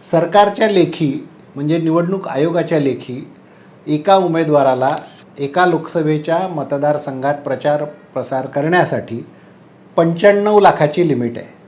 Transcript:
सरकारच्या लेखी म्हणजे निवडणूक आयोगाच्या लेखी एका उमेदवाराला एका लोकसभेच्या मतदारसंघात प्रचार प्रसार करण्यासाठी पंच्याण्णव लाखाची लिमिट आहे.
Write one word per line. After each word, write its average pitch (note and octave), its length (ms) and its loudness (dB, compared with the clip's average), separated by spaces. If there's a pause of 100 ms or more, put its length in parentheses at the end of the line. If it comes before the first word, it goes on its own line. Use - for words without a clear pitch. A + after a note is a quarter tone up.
(120)
सरकारच्या G3+ 580 2
लेखी E3 580 0 (280)
म्हणजे D3+ 220 -2
निवडणूक E3+ 500 -2
आयोगाच्या E3 520 0
लेखी C3 480 -4 (600)
एका D3+ 280 2
उमेदवाराला D3+ 800 2 (440)
एका C#3+ 260 0
लोकसभेच्या D#3+ 840 -2
मतदारसंघात D3 880 -2
प्रचार C#3+ 480 -2
प्रसार C3 640 -8
करण्यासाठी C#3+ 800 -2 (720)
पंच्याण्णव G3+ 640 4
लाखाची E3+ 480 2
लिमिट A#2+ 300 -2
आहे. - 200 -16 (100)